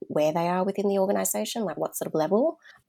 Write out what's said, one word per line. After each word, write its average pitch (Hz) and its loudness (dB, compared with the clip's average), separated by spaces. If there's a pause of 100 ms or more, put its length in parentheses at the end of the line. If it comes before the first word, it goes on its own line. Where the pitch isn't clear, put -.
where 156 2
they 170 0
are 180 0
within 196 0
the 196 2
organisation, 202 0
like, 165 -4
what 160 -4
sort - -8
of 165 -4
level. 208 2 (300)